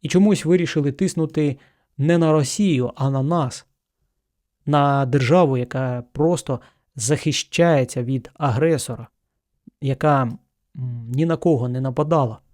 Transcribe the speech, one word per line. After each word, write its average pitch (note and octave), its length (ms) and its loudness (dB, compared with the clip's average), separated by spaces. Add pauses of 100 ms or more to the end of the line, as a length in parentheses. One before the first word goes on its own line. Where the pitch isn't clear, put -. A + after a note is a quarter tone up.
І D3+ 60 -8
чомусь G3 360 2
вирішили D#3 480 0
тиснути D3+ 640 -2 (400)
не E3 200 2
на D#3+ 140 4
Росію, D3+ 640 0
а C3+ 160 -2
на C3+ 120 -2
нас, D3 440 -4 (1000)
на C#3+ 400 2
державу, C3+ 500 2
яка B2 560 -4
просто D3+ 480 -2 (360)
захищається C#3+ 1040 0
від B2+ 320 -4
агресора, C3+ 760 -2 (720)
яка, C#3 420 0
м, A#2 160 -4 (760)
ні D#3 120 0
на E3 100 0
кого C3 320 0
не B2+ 120 -4
нападала. C3+ 580 0 (160)